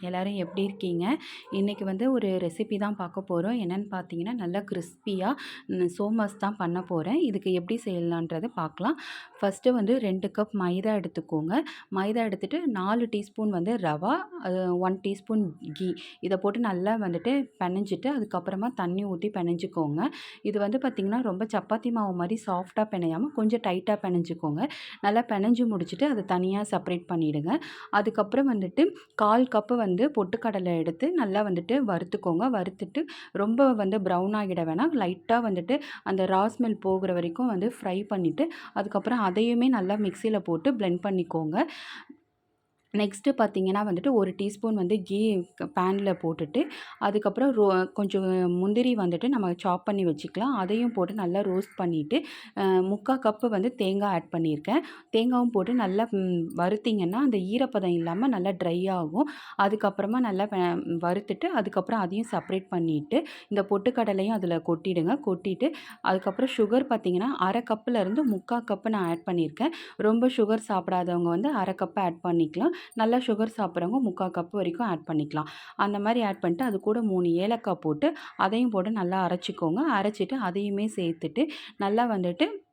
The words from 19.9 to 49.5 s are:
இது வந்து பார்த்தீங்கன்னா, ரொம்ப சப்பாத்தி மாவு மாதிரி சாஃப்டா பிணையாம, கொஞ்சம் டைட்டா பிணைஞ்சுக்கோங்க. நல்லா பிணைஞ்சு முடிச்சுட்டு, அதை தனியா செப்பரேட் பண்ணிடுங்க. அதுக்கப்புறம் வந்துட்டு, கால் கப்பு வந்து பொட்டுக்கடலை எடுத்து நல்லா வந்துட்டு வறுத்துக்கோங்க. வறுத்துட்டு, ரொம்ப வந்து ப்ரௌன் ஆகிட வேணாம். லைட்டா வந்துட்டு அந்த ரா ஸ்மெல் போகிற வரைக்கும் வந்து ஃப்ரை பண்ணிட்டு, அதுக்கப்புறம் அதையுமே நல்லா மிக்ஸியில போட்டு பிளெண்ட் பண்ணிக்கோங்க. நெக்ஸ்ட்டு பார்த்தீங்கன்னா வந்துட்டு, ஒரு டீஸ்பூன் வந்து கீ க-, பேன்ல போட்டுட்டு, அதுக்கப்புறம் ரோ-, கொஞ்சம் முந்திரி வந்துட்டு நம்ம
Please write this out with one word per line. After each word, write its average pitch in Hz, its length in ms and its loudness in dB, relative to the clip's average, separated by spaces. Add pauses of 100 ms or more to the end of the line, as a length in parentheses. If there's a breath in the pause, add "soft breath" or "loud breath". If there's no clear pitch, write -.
இது 208 160 -2
வந்து 208 200 0
பார்த்தீங்கன்னா, 240 440 0
ரொம்ப 208 300 -2
சப்பாத்தி 220 380 -2
மாவு 208 240 0
மாதிரி 180 320 -2
சாஃப்டா 185 440 0
பிணையாம, 170 320 0 (120)
கொஞ்சம் 220 260 2
டைட்டா 196 420 0
பிணைஞ்சுக்கோங்க. 170 680 -2 (320 loud breath)
நல்லா 214 280 4
பிணைஞ்சு 226 400 4
முடிச்சுட்டு, 185 360 0
அதை 233 200 0
தனியா 190 460 0
செப்பரேட் 180 380 -2
பண்ணிடுங்க. 160 500 0 (320 loud breath)
அதுக்கப்புறம் 220 640 2
வந்துட்டு, 202 340 2 (260 loud breath)
கால் 226 400 4
கப்பு 214 220 2
வந்து 214 340 2
பொட்டுக்கடலை 190 680 0
எடுத்து 170 340 0
நல்லா 214 320 0
வந்துட்டு 190 420 0
வறுத்துக்கோங்க. 185 640 0
வறுத்துட்டு, 190 540 -4 (280 loud breath)
ரொம்ப 233 420 4
வந்து 208 240 2
ப்ரௌன் 185 360 2
ஆகிட 185 300 0
வேணாம். 214 300 0
லைட்டா 202 480 0
வந்துட்டு 202 380 0 (220 loud breath)
அந்த 190 220 0
ரா 190 240 4 (100)
ஸ்மெல் 220 220 0
போகிற 190 320 0
வரைக்கும் 175 340 0
வந்து 214 340 0
ஃப்ரை 196 260 -2
பண்ணிட்டு, 190 420 0 (240 loud breath)
அதுக்கப்புறம் 208 460 0
அதையுமே 233 500 4
நல்லா 202 260 2
மிக்ஸியில 214 440 0
போட்டு 170 340 0
பிளெண்ட் 185 360 0
பண்ணிக்கோங்க. 170 480 0 (1400 loud breath)
நெக்ஸ்ட்டு 208 320 0
பார்த்தீங்கன்னா 202 540 2
வந்துட்டு, 208 280 0
ஒரு 196 300 2
டீஸ்பூன் 208 320 -2
வந்து 196 280 0
கீ 202 380 2 (140)
க-, 175 200 -8
பேன்ல 190 440 2
போட்டுட்டு, 165 440 -2 (360 loud breath)
அதுக்கப்புறம் 214 580 2
ரோ-, 190 360 4
கொஞ்சம் 185 600 2
முந்திரி 208 420 2
வந்துட்டு 180 340 0
நம்ம 208 280 2